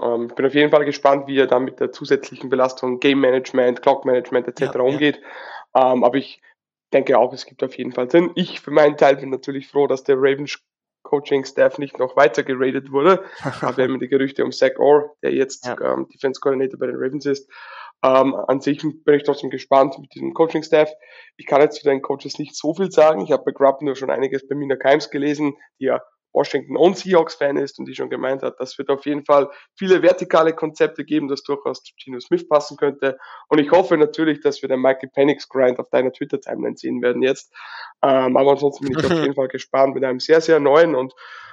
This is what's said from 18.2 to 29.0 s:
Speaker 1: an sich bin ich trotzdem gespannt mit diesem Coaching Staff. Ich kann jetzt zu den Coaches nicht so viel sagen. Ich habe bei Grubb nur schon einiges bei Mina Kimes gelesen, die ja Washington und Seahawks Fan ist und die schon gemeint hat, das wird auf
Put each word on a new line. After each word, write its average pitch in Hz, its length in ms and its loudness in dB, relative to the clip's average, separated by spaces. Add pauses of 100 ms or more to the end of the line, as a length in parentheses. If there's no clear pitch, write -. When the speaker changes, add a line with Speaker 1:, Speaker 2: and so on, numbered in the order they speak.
Speaker 1:
an 135 260 -2
sich 143 220 -4
bin 151 320 0
ich - 80 0
trotzdem 139 260 -4
gespannt 135 500 0
mit - 160 -20
diesem 135 200 -8
Coaching 165 280 0
Staff. 151 280 2 (480)
Ich - 80 -20
kann 143 160 2
jetzt 151 180 0
zu - 80 -2
den 135 140 -2
Coaches 139 360 -10
nicht 151 160 -10
so - 200 -6
viel 185 160 -4
sagen. 156 320 4
Ich 151 100 -2
habe 131 120 -2
bei 139 80 -4
Grubb 135 280 2
nur 139 160 -4
schon 131 140 -8
einiges 135 360 -4
bei 139 80 -6
Mina 139 220 -4
Kimes 147 340 2
gelesen, 143 440 -4 (240)
die 131 80 -6
ja 123 160 -2 (300)
Washington 139 440 -4
und 175 200 4
Seahawks 165 380 0
Fan 143 220 -2
ist 139 240 -6
und 135 60 -10
die 131 100 -16
schon 127 120 -8
gemeint 131 360 -6
hat, 127 160 -8
das - 180 -10
wird 135 100 -8
auf 139 160 -2